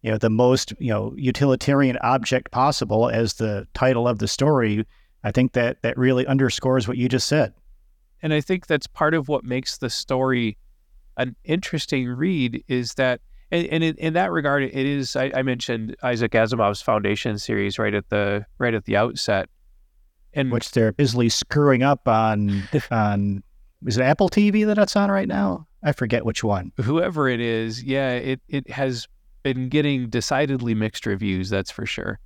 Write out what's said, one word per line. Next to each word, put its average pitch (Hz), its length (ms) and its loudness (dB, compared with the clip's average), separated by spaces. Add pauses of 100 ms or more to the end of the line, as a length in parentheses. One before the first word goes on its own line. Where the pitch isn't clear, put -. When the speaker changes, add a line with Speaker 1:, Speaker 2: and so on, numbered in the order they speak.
Speaker 1:
you 110 100 -2
know, 110 60 0
the 113 120 2
most, 123 500 2
you 127 80 -4
know, 107 300 -2
utilitarian 135 800 2
object 127 540 0
possible 123 580 2
as 113 240 0
the 107 400 -4
title 123 340 2
of 117 120 0
the 117 100 -2
story, 117 560 2 (400)
I 104 60 -2
think 127 220 2
that, 120 280 0
that 120 160 -2
really 127 280 2
underscores 131 640 0
what 123 80 -4
you 120 140 0
just 123 180 0
said. 147 260 2 (680)
Speaker 2:
And 156 120 -2
I 151 60 2
think 180 280 -4
that's 151 200 -2
part 156 260 0
of 151 140 0
what 143 160 -2
makes 123 360 -6
the 127 100 -4
story 127 680 -2 (600)
an 127 260 -4
interesting 151 640 -2
read 127 600 -2
is 123 260 -2
that, 127 260 0 (320)
and, 170 160 0
and 160 160 0
in, 160 140 0
in 160 160 -2
that 180 180 0
regard, 143 320 0
it 131 100 -4
is, 139 440 -2
I, 131 180 -2
I 131 60 0
mentioned 120 600 -4
Isaac 120 300 0
Asimov's 110 500 2
Foundation 107 580 0
series 101 380 -2
right 107 160 0
at 104 160 -4
the, 104 360 0 (120)
right 120 160 0
at 107 120 -4
the 107 100 0
outset. 104 540 0 (840)
And 135 180 -2
Speaker 1:
Which 117 200 -4
they're 110 220 4
busily 120 360 2
screwing 139 540 2
up 139 240 2
on, 104 560 2 (140)
Speaker 2:
<laughs> - 140 -2
Speaker 1:
on, 101 520 0 (420)
is 110 120 0
it 127 60 2
Apple 151 260 4
T 208 200 4
V 214 140 2
that 214 140 2
it's 208 180 2
on 202 160 4
right 196 160 0
now? 185 400 -2 (160)
I 147 80 2
forget 117 340 -2
which 110 180 -2
one. 95 280 -2 (100)
Speaker 2:
Whoever 151 480 0
it 120 100 0
is, 113 440 -2
yeah, 135 300 -2
it, 127 340 -4
it 139 220 -6
has 131 380 -4 (360)
been 127 260 -2
getting 139 400 0
decidedly 123 640 0
mixed 107 320 -2
reviews, 95 440 -2
that's 98 200 -2
for - 160 -10
sure. - 400 -6